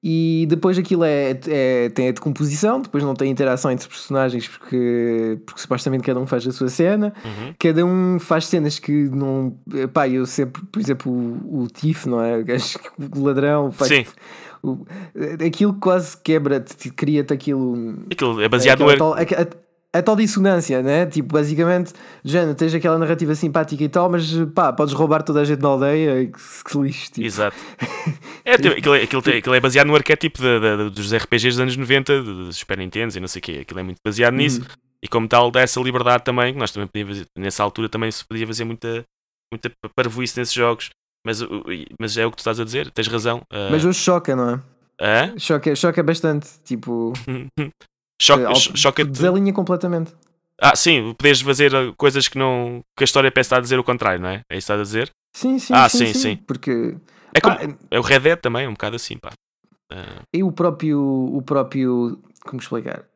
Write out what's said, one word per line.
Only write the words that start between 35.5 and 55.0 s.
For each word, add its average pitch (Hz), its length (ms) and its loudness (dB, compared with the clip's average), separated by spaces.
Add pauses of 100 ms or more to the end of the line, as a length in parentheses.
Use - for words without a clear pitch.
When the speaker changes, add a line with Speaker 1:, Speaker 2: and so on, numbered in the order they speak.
Speaker 2:
dá 127 100 2
essa 127 180 2
liberdade 123 460 0
também, 123 300 0
que 139 40 -8
nós 113 140 -4
também 101 160 -8
podíamos 101 300 -8
fazer, 90 80 -12 (120)
nessa 95 240 -4
altura 107 280 -2
também 113 200 -4
se - 160 -12
podia 113 200 -6
fazer 113 180 -8
muita, 117 400 -8 (480)
muita 120 160 -8 (140)
pa-, 107 120 -12
parvoíce 123 460 -4
nesses 120 140 -4
jogos. 120 340 0 (360)
Mas, 110 180 -6
o, - 20 -6 (100)
o, 98 100 -8 (360)
mas 110 160 -6
é 113 80 2
o 117 60 0
que - 80 -18
tu - 20 -16
estás 113 180 -4
a 117 60 -4
dizer, 131 260 -8
tens 113 180 -4
razão. 117 340 -2 (100)
Ah, 101 180 -6
Speaker 1:
Mas 156 140 2
hoje 180 140 2
choca, 175 360 0
não 123 200 0
é? 131 60 -6 (400)
Speaker 2:
Hã? 113 380 2
Speaker 1:
Choca, 151 380 0
choca 170 260 0
bastante, 156 460 0 (160)
tipo, 117 480 -6 (140)
Speaker 2:
<laughs> 131 340 -8 (600)
Choca, 143 300 6
Speaker 1:
eh, - 40 4
Speaker 2:
cho-, - 160 4
Speaker 1:
al-, - 60 -6
Speaker 2:
choca-te. 143 340 2
Speaker 1:
desalinha 180 420 2
completamente. 175 600 -2 (480)
Speaker 2:
Ah, 143 160 6
sim, 117 420 2
podes 139 220 4
fazer, 135 340 4
ah, 127 220 0
coisas 135 320 2
que - 100 -6
não, 123 440 -2 (140)
que 135 80 2
a - 20 2
história 135 240 4
parece 131 180 2
estar 127 100 4
a - 20 4
dizer 123 180 0
o 123 60 0
contrário, 107 360 0
não 90 80 -6
é? 95 120 -6 (100)
É 90 60 -8
isso 98 100 -8
que 104 60 -2
estás 104 80 0
a 104 40 -2
dizer? 110 260 -4 (260)